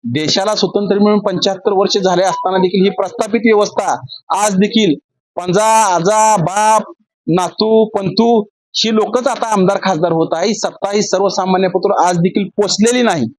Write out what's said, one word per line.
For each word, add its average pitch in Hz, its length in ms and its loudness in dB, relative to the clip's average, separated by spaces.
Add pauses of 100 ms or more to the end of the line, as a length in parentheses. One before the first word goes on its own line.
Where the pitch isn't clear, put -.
देशाला 156 520 -2
स्वतंत्र 202 440 -2
मिळून 208 200 4
पंच्याहत्तर 196 540 -2
वर्ष 196 240 0
झाले 185 260 0
असताना 190 340 -2
देखील 185 260 2
ही 196 60 2
प्रस्थापित 196 560 -4
व्यवस्था 208 500 2 (400)
आज 202 200 0
देखील 202 380 2 (440)
पंजा, 180 280 0 (300)
आजा, 214 460 2
बाप, 214 500 0 (360)
नातू, 208 600 2
पंतू 208 380 -2 (480)
ही 220 200 -2
लोकच 220 320 0
आता 226 260 -4
आमदार 196 300 2
खासदार 175 280 0
होत 165 220 0
आहे. 170 140 -2
ही 226 60 0
सत्ता 196 380 -6
ही 208 100 0
सर्वसामान्य 190 680 0
पत्र 185 360 0
आज 180 160 2
देखील 190 280 0 (100)
पोचलेली 214 440 0
नाही. 175 240 0 (140)